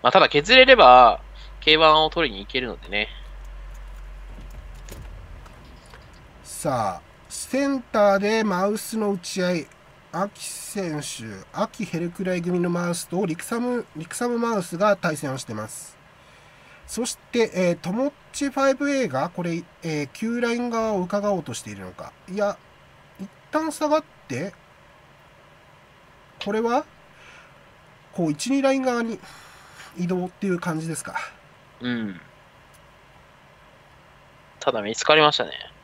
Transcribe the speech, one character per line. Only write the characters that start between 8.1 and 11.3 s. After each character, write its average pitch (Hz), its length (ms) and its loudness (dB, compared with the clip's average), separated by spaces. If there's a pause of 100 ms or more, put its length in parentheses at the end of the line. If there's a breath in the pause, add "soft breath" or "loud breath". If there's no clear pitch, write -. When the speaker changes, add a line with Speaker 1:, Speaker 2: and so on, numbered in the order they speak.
Speaker 2:
ー 196 40 2
で 220 240 0
マ 196 260 0
ウ 214 100 -2
ス - 180 -8
の 208 160 0
打 196 60 -2
ち 185 260 -6
合 180 120 0
い。 151 100 -6 (460)
ア 190 160 -2
キ - 160 -16
選 170 580 -8
手、 - 220 -12 (280)